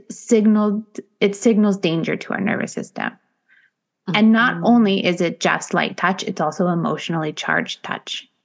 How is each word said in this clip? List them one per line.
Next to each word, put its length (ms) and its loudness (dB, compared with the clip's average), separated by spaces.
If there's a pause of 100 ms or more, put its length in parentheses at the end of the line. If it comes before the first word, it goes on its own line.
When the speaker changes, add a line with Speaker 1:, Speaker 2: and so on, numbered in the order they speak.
Speaker 1:
signaled, 760 2 (360)
it 160 2
signals 420 4
danger 380 -2
to 180 -8
our 80 -4
nervous 320 -2
system. 380 -8 (1040)
And 160 6
not 240 2
Speaker 2:
Mm-hmm. 100 -4
Speaker 1:
only 400 4
is 160 0
it 180 -2
just 340 -2
light 240 -2
touch, 260 -2
it's 180 -6
also 280 -2
emotionally 640 -4
charged 500 -4
touch. 440 -10 (180)